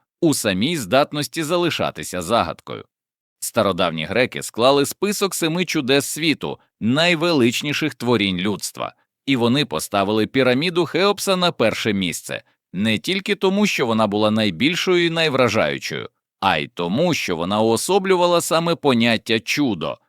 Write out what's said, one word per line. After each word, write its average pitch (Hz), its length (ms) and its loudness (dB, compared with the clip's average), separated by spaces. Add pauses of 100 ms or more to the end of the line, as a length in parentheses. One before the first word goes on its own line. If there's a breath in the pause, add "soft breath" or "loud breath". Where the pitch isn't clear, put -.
(200)
у 156 140 2
самій 110 420 0
здатності 143 640 -2
залишатися 135 800 -2
загадкою. 82 640 -4 (560)
Стародавні 87 640 0
греки 95 380 -2
склали 139 440 2
список 196 480 -4
семи 175 300 -2
чудес 139 420 0
світу, 135 520 -2 (220)
найвеличніших 147 1160 0
творінь 101 440 0
людства, 87 560 -6 (320)
і 139 100 2
вони 120 280 2
поставили 101 640 0
піраміду 139 600 0
Хеопса 196 500 0
на 180 160 0
перше 110 400 0
місце, 82 500 -4 (320)
не 104 240 0
тільки 196 360 -4
тому, 196 320 2
що 151 200 -2
вона 110 200 2
була 107 240 2
найбільшою 127 760 0
і 165 40 -2
найвражаючою, 110 960 0 (320)
а 95 160 2
й 76 120 -4
тому, 123 460 -2
що 92 220 -4
вона 92 240 -2
уособлювала 175 800 2
саме 170 340 0
поняття 117 680 2
чудо. 92 580 -2 (100)